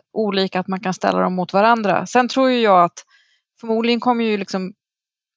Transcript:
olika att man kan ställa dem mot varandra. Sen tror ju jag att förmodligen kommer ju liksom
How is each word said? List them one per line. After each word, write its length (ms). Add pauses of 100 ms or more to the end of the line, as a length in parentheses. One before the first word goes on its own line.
(140)
olika 460
att 80
man 120
kan 140
ställa 260
dem 160
mot 180
varandra. 520
Sen 220
tror 220
ju 120
jag 220
att 200 (560)
förmodligen 400
kommer 260
ju 120
liksom 360 (640)